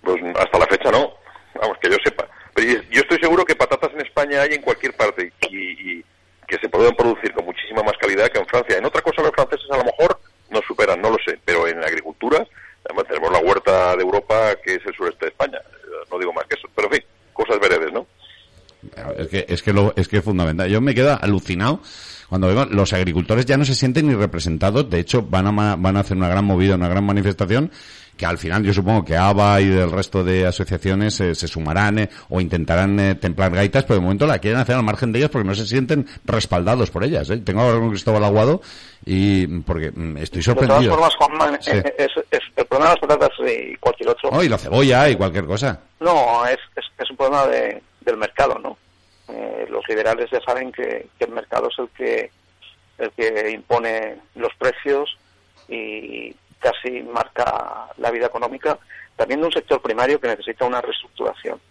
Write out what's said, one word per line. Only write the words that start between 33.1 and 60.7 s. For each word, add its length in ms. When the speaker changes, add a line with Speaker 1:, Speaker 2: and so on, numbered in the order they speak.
Speaker 2:
templar 360
gaitas, 300
pero 140
de 60
momento 260
la 100
quieren 220
hacer 160
al 80
margen 260
de 80
ellas 140
porque 160
no 80
se 100
sienten 400
respaldados 680
por 100
ellas, 280
¿eh? 80
Tengo 240
ahora 180
con 100
Cristóbal 320
Aguado 400
y, 400
porque, 280
mm, 280
estoy 240
sorprendido. 400
Speaker 3:
De 140
todas 200
formas, 220
Juanma, 220
Speaker 2:
Sí. 120
Speaker 3:
eh, 260
es, 120
es 100
el 120
problema 240
de 100
las 80
patatas 360
y 320
cualquier 340
otro. 200
Speaker 2:
No, 120
y 60
la 100
cebolla 500
y 80
cualquier 300
cosa. 340
Speaker 3:
No, 480
es, 120
es, 80
es 120
un 60
problema 300
de, 360
del 160
mercado, 420
¿no? 180
Eh, 420
los 180
liberales 440
ya 80
saben 320
que, 340
que 80
el 60
mercado 360
es 100
el 120
que, 400
el 140
que 400
impone 680
los 200
precios 640
y 680
casi 440
marca 840
la 120
vida 160
económica 520
también 240
de 60
un 60
sector 300
primario 360
que 100
necesita 360
una 160